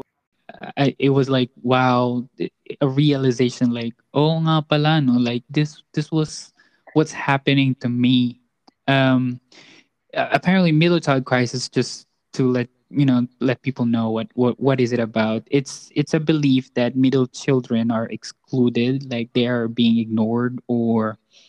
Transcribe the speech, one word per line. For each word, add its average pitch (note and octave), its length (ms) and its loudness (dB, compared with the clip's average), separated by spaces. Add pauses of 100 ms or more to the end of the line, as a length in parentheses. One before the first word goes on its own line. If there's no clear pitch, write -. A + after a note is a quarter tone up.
(760)
I, C#3 220 0
it C#3 120 2
was C3+ 180 2
like, B2+ 220 0 (120)
wow, B2 640 0 (540)
a C#3+ 80 2
realization, C3 840 0
like, A#2 240 -6 (200)
"Oh D#3+ 260 0
nga D#3+ 260 0
pala, D3+ 340 2
no?" B2+ 140 2
Like, A#2+ 340 0
this, D3+ 340 -4 (120)
this D3+ 160 -6
was D#3 420 -4 (420)
what's D#3 180 0
happening C#3 680 0
to B2 80 -2
me. B2 520 2 (480)
Um, C3 500 2 (760)
a-, - 180 -4
apparently F3+ 400 2
middle E3+ 260 4
child C3+ 260 0
crisis, B2 440 -2
just - 380 -4 (280)
to C3 160 0
let B2 180 -2 (220)
you C#3 160 0
know, B2 200 2 (140)
let B2 220 -2
people B2 240 -4
know A2+ 240 -2
what, A2 240 -6
what, B2 260 0
what C3 200 0
is A#2+ 120 0
it A#2+ 80 0
about. A2 500 -2
It's, - 440 -4
it's D3 200 -2
a D#3+ 60 2
belief D3 540 0
that B2 220 0
middle C3 320 2
children B2 640 -2
are A2+ 180 -2
excluded, B2 1000 -2
like, A#2 220 -6
they B2 140 2
are A#2+ 220 -2
being A#2 300 2
ignored A#2 680 -2
or A2+ 520 -2 (300)